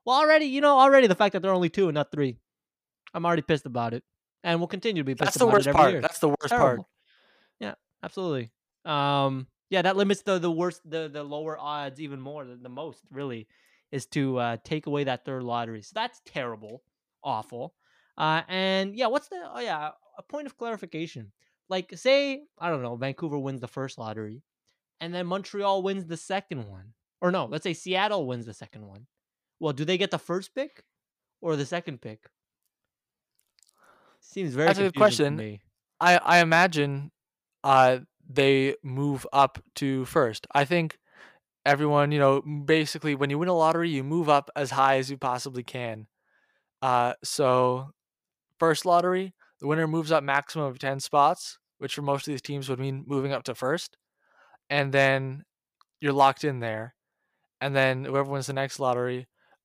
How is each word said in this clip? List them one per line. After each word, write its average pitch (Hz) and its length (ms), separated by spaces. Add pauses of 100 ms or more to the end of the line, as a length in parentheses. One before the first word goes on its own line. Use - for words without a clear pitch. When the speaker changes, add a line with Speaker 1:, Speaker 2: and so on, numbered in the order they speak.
Speaker 1:
Well, 254 120
already, 311 280
you 277 160
know, 285 180
already 269 260
the 185 100
fact 202 180
that 185 80
there 190 100
are 185 40
only 180 140
two 190 180
and 151 80
not 147 160
three, 139 280 (720)
I'm 170 120
already 170 180
pissed 151 240
about 120 260
it, 131 100 (400)
and 170 160
will 170 80
continue 185 360
to - 20
be 135 80
pissed 180 120
Speaker 2:
That's 202 120
the 247 80
Speaker 1:
about 214 80
Speaker 2:
worst 196 140
Speaker 1:
it - 20
every 143 80
Speaker 2:
part. 147 140
Speaker 1:
year. - 100
Speaker 2:
That's - 180
the 156 100
worst 143 200
part. 240 120
Speaker 1:
Terrible. 120 280 (680)
Yeah, 214 160 (260)
absolutely. 156 500 (340)
Um, 143 640 (220)
yeah, 185 140
that 190 140
limits 202 260
the, 190 160
the 170 100
worst, 170 340
the, 160 300
the 147 100
lower 151 360
odds 143 420
even 139 180
more, 143 240
the, 123 120
the 123 140
most, 135 420
really, 131 360 (440)
is 139 160
to, 135 320
uh, 117 240
take 156 240
away 143 160
that 127 220
third 131 180
lottery. 117 400
So - 100
that's 233 320
terrible, 113 560 (420)
awful. 120 520 (420)
Uh, 156 300
and 190 480
yeah, 247 120
what's 269 200
the, 370 120 (140)
oh 233 60
yeah, 156 320 (260)
a 190 60
point 294 240
of - 100
clarification. 165 760 (380)
Like, 185 260
say, 277 460 (160)
I 170 140
don't 143 100
know, 120 140
Vancouver 135 420
wins 135 240
the 123 60
first 135 320
lottery, 110 420 (580)
and 170 140
then 180 140
Montreal 196 560
wins 190 240
the 165 100
second 170 500
one. 98 260 (280)
Or 180 80
no, 175 160
let's 131 180
say 175 100
Seattle 185 520
wins 120 220
the 110 80
second 107 320
one. 101 180 (540)
Well, 151 140
do 143 120
they 180 140
get 190 100
the 175 80
first 180 380
pick 285 280 (580)
or 160 140
the 143 100
second 170 360
pick? 110 200 (2000)
Seems 170 340
very 147 140
Speaker 2:
That's 190 120
a 202 40
good 180 120
Speaker 1:
confusing 151 420
to 110 60
Speaker 2:
question. 107 100
Speaker 1:
me. 104 80 (380)
Speaker 2:
I, 175 180
I 175 220
imagine, 160 720 (520)
uh, 131 360 (320)
they 135 520
move 139 500
up 139 240 (180)
to 135 300
first. 120 480
I 143 100
think 160 360 (640)
everyone, 147 460
you 147 80
know, 139 220
basically 151 760
when 139 160
you 143 80
win 180 100
a 180 80
lottery, 165 320
you 139 140
move 151 260
up 143 260
as 139 160
high 135 260
as 131 120
you 139 80
possibly 127 460
can. 113 420 (760)
Uh, 123 320 (100)
so 127 640 (720)
first 165 260
lottery, 180 480 (260)
the 139 80
winner 160 200
moves 156 240
up 156 120
maximum 143 440
of 127 100
ten 135 220
spots, 147 580 (220)
which - 160
for 147 80
most 139 240
of 151 40
these 131 100
teams 139 280
would 127 100
mean 135 280
moving 139 260
up 123 100
to 123 120
first. 143 420 (720)
And 139 240
then 135 500 (560)
you're 143 140
locked 135 300
in 139 160
there. 113 340 (680)
And 139 160
then 131 300
whoever 139 240
wins 139 180
the 139 60
next 135 260
lottery, 123 480 (380)